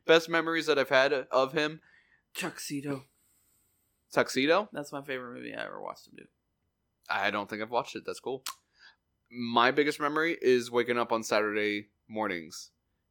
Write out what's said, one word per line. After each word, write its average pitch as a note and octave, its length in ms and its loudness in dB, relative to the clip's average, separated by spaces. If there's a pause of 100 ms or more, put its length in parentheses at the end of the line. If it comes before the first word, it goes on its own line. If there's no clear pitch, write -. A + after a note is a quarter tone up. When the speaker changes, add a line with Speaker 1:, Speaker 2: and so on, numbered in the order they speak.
Speaker 1:
Best E3 240 6
memories E3 380 0
that D3 120 4
I've C3 100 0
had C#3 240 6
of C3+ 400 0
him? D#3 280 -2 (540)
Speaker 2:
Tuxedo. C#3+ 720 -8 (1080)
Speaker 1:
Tuxedo? D3+ 600 2
Speaker 2:
That's D3 200 -10
my C#3 100 -10
favorite B2+ 320 -8
movie B2 200 -12
I - 100 -8
ever G1+ 160 -12
watched G1+ 280 -14
him - 80 -20
do. - 80 -20 (840)
Speaker 1:
I F#2+ 220 0
don't G2+ 180 -4
think G#2+ 140 -6
I've A2+ 80 -8
watched A#2+ 260 -2
it. - 80 -8
That's F#2 160 -8
cool. C3 220 -8 (880)
My A#2 400 4
biggest D3 300 2
memory D#3 420 -2
is B2 280 4
waking A#2+ 280 0
up A#2+ 140 0
on A2+ 100 0
Saturday G#2 680 0 (200)
mornings G2 600 -6 (400)